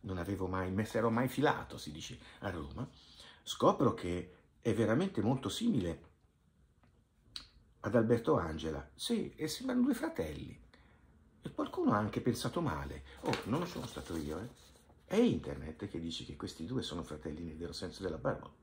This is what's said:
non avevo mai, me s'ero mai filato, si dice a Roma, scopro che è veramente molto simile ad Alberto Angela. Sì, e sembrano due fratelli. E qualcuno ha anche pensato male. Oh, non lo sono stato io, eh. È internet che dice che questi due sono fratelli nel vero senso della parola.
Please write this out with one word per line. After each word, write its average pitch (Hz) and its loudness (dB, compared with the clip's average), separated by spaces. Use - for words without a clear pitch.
non 92 -4
avevo 92 -2
mai, 92 0
me 104 2
s'ero 117 2
mai 120 2
filato, - 0
si - -10
dice 80 -12
a 98 -2
Roma, 80 -6
scopro 151 4
che 87 -4
è 113 2
veramente 117 4
molto 110 2
simile 113 2
ad 104 -2
Alberto 117 6
Angela. 80 -2
Sì, - -2
e 156 -4
sembrano 254 0
due 262 6
fratelli. 82 -4
E - -10
qualcuno 302 2
ha 104 6
anche 104 2
pensato 135 0
male. 71 -2
Oh, - 0
non 131 2
lo 175 0
sono - -8
stato - -6
io, 78 -4
eh. 127 -8
È - -2
internet 76 2
che - -6
dice 82 -4
che 73 -10
questi - -8
due 131 -2
sono 82 -4
fratelli 76 -8
nel 78 -8
vero 82 -6
senso - -8
della 85 -2
parola. - -4